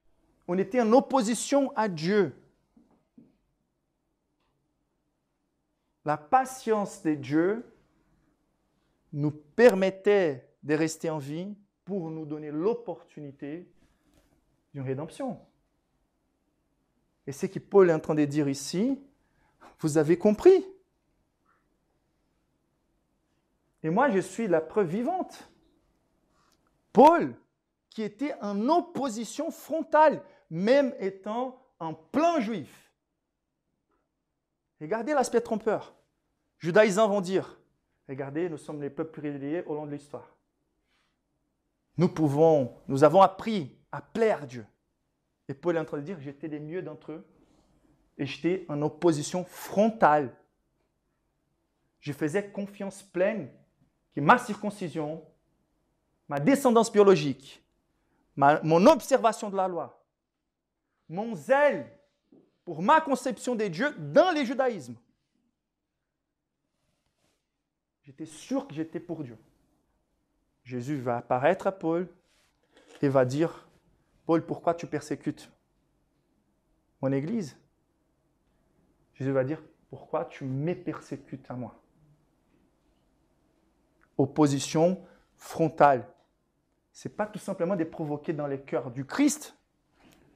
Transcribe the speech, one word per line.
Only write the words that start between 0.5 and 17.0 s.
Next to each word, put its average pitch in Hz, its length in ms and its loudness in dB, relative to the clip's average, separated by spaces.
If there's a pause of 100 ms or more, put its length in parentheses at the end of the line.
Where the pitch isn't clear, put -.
était 190 220 0
en 220 120 2
opposition 262 840 2
à 220 120 0
Dieu. 175 520 0 (3750)
La 151 120 -2
patience 220 880 -2
de 156 120 0
Dieu 160 600 -2 (1400)
nous 147 200 -2
permettait 190 1160 2 (140)
de 147 120 -2
rester 156 360 -2
en 156 80 -6
vie 160 360 -10 (300)
pour 175 260 -8
nous 160 140 -10
donner 151 260 -12
l'opportunité 160 1200 -8 (1000)
d'une 139 120 -12
rédemption. 156 600 -8 (1800)